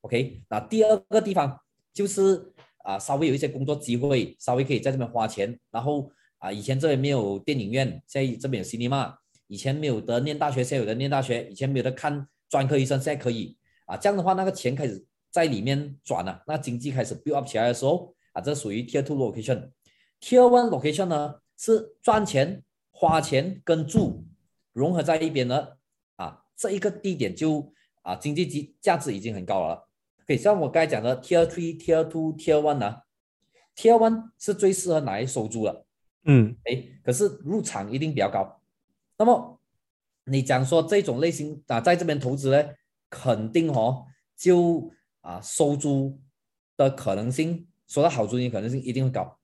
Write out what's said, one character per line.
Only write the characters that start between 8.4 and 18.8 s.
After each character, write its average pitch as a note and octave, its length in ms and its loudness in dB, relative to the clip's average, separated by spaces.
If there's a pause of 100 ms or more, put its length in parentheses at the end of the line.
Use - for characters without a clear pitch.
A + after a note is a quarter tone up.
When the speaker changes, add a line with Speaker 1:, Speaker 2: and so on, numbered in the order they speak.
Speaker 1:
边 A2+ 120 -4
有 - 80 -10
cinema， B2 440 -4 (340)
以 G2+ 80 -14
前 C3+ 180 -4
没 D3+ 140 -4
有 A2+ 140 -2
得 A#2+ 180 -2
念 D3 180 -2
大 D3 140 0
学， B2+ 120 -2
现 C3 140 -2
在 - 0 -
有 A#2 80 0
得 G#2+ 100 -2
念 C#3 140 -2
大 C#3 120 0
学， A#2+ 280 -4
以 G2+ 40 -18
前 C3+ 160 -4
没 C3+ 100 0
有 A#2 40 -2
得 C3 80 0
看 C#3+ 360 -6 (220)
专 C3+ 180 2
科 C#3+ 100 2
医 C3 80 2
生， C3+ 140 0
现 C#3 160 -2
在 C3+ 60 -10
可 B2 100 -2
以。 - 260 -8 (280)
啊， F#2 120 -10
这 G3+ 120 2
样 G3+ 60 0
的 F3+ 80 -2
话， F#3+ 100 2
那 F#3+ 100 0
个 F#3+ 80 0
钱 C3+ 240 -4
开 C#3 100 -4
始 G2 200 -8 (260)
在 E3+ 140 2
里 A#2+ 160 -2
面 C#3 420 -4
转 F2+ 220 -4
了， F#2 220 -10
那 D3+ 100 -4
经 A#2+ 200 -6
济 C3+ 140 -6
开 B2+ 120 -2
始 - 120 -6
build D3+ 200 -4
up C3+ 100 -2
起 - 120 -6
来 A2+ 100 2
的 A#2+ 60 2
时 B2+ 100 -6
候， E3 320 -2 (160)
啊， - 80 -8
这 C#3+ 160 -4
属 A2 160 -8
于 A#2 120 -4